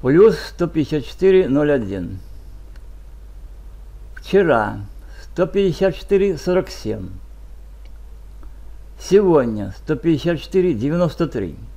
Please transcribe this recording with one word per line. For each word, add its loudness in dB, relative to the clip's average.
Плюс 8
сто -4
пятьдесят -2
четыре 4
ноль 4
один. -2
Вчера 2
сто -2
пятьдесят 2
четыре 2
сорок 0
семь. -8
Сегодня 4
сто -2
пятьдесят 0
четыре 2
девяносто 0
три. -6